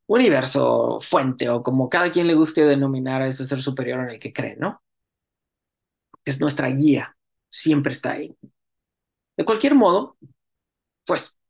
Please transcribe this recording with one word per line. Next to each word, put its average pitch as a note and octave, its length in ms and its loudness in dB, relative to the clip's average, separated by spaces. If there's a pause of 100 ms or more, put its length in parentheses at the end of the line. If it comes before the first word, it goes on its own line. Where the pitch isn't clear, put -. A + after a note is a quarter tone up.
Universo, C3 960 2
fuente, C3 480 -2
o A#2+ 140 -2
como C3 240 0
cada F3 240 0
quien F3 160 0
le E3 80 4
guste D#3 300 4
denominar C3+ 560 0
a C3+ 60 -2
ese C3 180 -6
ser C3 160 -6
superior B2+ 400 -6
en B2+ 80 -8
el A2+ 100 -16
que - 140 -14
cree, A2+ 240 -8
¿no? D#3 260 -8 (1400)
Es C#3 160 -4
nuestra C#3+ 260 -2
guía, C3+ 480 0 (340)
siempre C#3+ 440 0
está C3 180 -6
ahí. - 240 -10 (1000)
De G#3+ 80 -2
cualquier A3 280 0
modo, A3 440 4 (880)
pues, - 320 -6 (120)